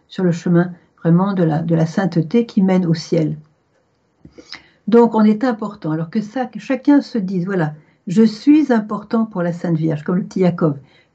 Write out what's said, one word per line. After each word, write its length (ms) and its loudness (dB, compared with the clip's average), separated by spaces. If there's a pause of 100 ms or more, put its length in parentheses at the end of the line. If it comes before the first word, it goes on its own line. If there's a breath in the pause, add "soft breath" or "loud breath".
sur 160 -8
le 80 2
chemin 400 0 (320 loud breath)
vraiment 300 2
de 100 -2
la, 180 0
de 140 -2
la 120 2
sainteté 600 -2
qui 160 -2
mène 240 2
au 80 0
ciel. 420 -4 (1500 loud breath)
Donc, 300 4
on 80 4
est 180 2
important. 480 -6
Alors 200 -4
que 100 -4
ça, 260 -6
que 140 -14
chacun 400 2
se 180 -4
dise, « 280 -4
Voilà, 280 -2 (320 loud breath)
je 160 2
suis 500 4
important 540 -2
pour 160 -4
la 100 -2
Sainte 240 -2
Vierge », 280 -2
comme 120 -2
le 80 -2
petit 160 -4
Jacob. « 380 0 (360 soft breath)